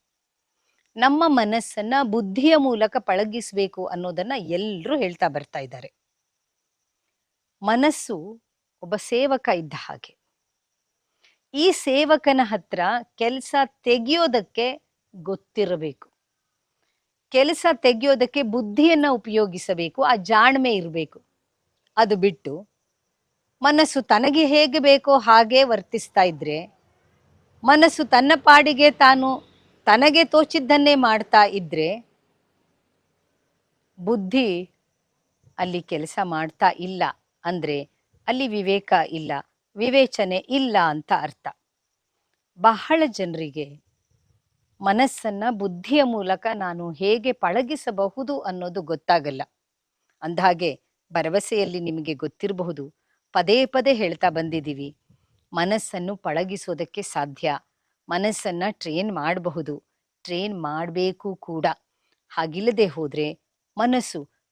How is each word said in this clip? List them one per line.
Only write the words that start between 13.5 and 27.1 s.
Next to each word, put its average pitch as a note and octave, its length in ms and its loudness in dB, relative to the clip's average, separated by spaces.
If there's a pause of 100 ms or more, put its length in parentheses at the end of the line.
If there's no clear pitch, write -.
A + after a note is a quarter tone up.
ತೆಗಿಯೋದಕ್ಕೆ B3 800 0 (480)
ಗೊತ್ತಿರಬೇಕು. F3+ 920 -6 (1200)
ಕೆಲಸ D4 340 2 (180)
ತೆಗಿಯೋದಕ್ಕೆ B3+ 580 2 (120)
ಬುದ್ಧಿಯನ್ನ D4 560 2
ಉಪಯೋಗಿಸಬೇಕು, G3 920 -2
ಆ B3 120 2 (160)
ಜಾಣ್ಮೆ B3 440 4
ಇರ್ಬೇಕು. E3 440 -6 (800)
ಅದು G#3+ 200 4
ಬಿಟ್ಟು F3+ 360 -2 (1120)
ಮನಸ್ಸು D4 400 4
ತನಗೆ C#4 440 2
ಹೇಗೆ D4+ 320 2
ಬೇಕೋ C#4 400 4
ಹಾಗೆ A3+ 460 6
ವರ್ತಿಸ್ತಾ G#3+ 580 0
ಇದ್ರೆ, D3+ 360 0 (1040)